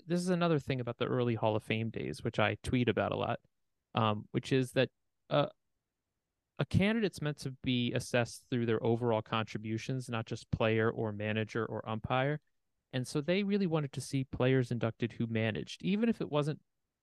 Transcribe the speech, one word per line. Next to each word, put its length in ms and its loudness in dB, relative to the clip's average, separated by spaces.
this 120 0
is 80 -4
another 320 2
thing 220 -4
about 160 -6
the 80 0
early 300 2
Hall 200 2
of 80 -2
Fame 260 -2
days, 320 -6
which 160 -4
I 260 2
tweet 260 2
about 240 2
a 20 -2
lot, 240 -2
um, 360 0
which 200 -2
is 200 2
that, 180 2
uh, 160 2
a 80 2
candidate's 560 2
meant 160 -2
to 140 -8
be 300 2
assessed 560 0
through 160 0
their 180 0
overall 380 2
contributions, 880 -4
not 160 -4
just 260 -8
player 380 4
or 240 -2
manager 520 -2
or 220 -6
umpire. 540 -2
And 160 -4
so 140 -2
they 220 0
really 240 2
wanted 260 0
to 80 -6
see 240 -2
players 460 2
inducted 420 -2
who 140 -2
managed, 540 -2
even 280 0
if 100 -2
it 100 -4
wasn't 300 0